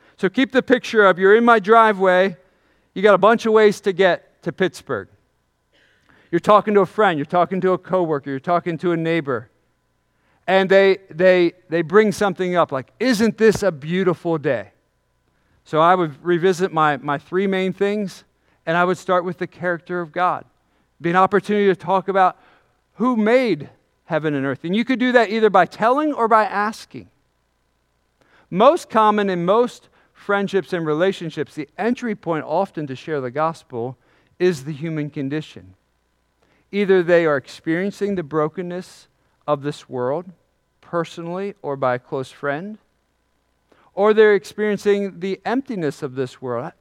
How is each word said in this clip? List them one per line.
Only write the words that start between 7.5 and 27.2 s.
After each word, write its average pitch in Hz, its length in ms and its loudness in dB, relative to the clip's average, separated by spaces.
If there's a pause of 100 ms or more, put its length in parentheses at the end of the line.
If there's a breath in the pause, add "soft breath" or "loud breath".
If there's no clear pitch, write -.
to 185 100 2
a 180 60 -2
coworker. 160 520 -4
You're 135 100 -6
talking 170 380 -4
to 180 140 -4
a 170 40 -2
neighbor. 156 540 -4 (960)
And 190 220 2
they, 190 280 6 (120)
they, 180 420 2 (160)
they 165 140 -2
bring 196 300 2
something 185 420 -4
up 165 160 2
like, 131 300 -8
"Isn't 220 360 0
this 214 280 2
a 185 80 0
beautiful 165 640 -2
day?" 127 320 -4 (920)
So 156 160 -2
I 170 160 4
would 160 280 -4
revisit 175 480 0
my, 151 260 0
my 143 200 -6
three 190 300 -4
main 190 240 -4
things, 202 500 -4 (420)
and 165 120 -2
I 175 80 2
would 180 120 -2
start 180 280 -2
with 180 140 -8
the 165 100 -10
character 175 520 -8
of 160 120 -12
God. 175 320 -4 (560)
Be 160 100 -4
an 175 60 0
opportunity 202 500 2
to 190 80 4
talk 185 320 -4
about 185 320 0 (560 soft breath)
who 247 220 -2
made 214 540 0 (340)
heaven 156 300 -4
and 135 120 -4
earth. 135 160 -6
And 170 120 -4
you 226 100 -2
could 254 160 -2
do 254 120 0
that 233 180 4
either 220 200 2
by 180 160 4
telling 285 460 -2
or 233 160 -2
by 214 160 4
asking. 196 640 -8 (1400 soft breath)